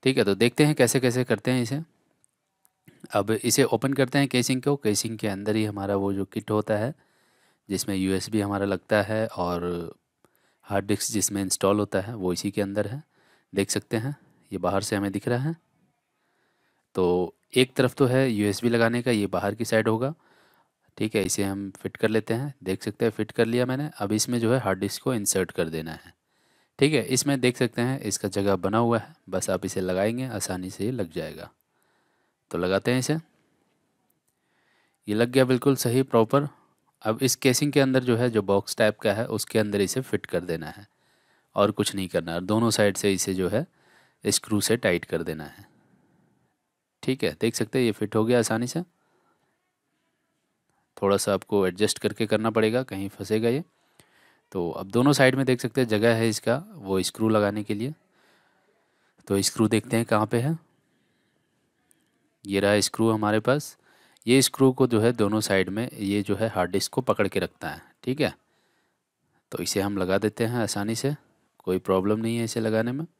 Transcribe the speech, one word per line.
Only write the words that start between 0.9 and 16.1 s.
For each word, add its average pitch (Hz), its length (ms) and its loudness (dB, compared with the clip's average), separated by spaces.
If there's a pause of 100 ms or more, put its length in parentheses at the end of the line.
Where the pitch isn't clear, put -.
करते 120 280 0
हैं 127 120 0
इसे। 135 180 -6 (1300)
अब 101 200 0
इसे 113 320 2
ओपन 123 300 0
करते 135 260 2
हैं 139 80 2
केसिंग 127 340 0
को। 143 140 0
केसिंग 110 420 -2
के 107 100 -4
अंदर 101 280 -2
ही 110 100 0
हमारा 101 300 -2
वो 98 180 0
जो 98 120 -2
किट 110 260 -8
होता 107 260 0
है 120 160 -4 (760)
जिसमें 98 260 -4
यूएसबी 95 460 -2
हमारा 101 240 -2
लगता 101 360 0
है 110 260 -2
और 87 680 -6 (680)
हार्ड 98 220 -4
डिस्क 101 260 -2
जिसमें 98 300 -2
इंस्टॉल 98 380 0
होता 104 200 -2
है 104 160 -8
वो 92 180 -2
इसी 98 180 -4
के 107 100 -4
अंदर 101 260 -2
है। 135 160 -10 (520)
देख 98 140 0
सकते - 280 -4
हैं 135 180 -4 (360)
ये 95 60 -8
बाहर 90 240 -2
से 107 140 -4
हमें 101 160 -2
दिख 98 160 -4
रहा 120 160 0
है। 160 120 -4 (1400)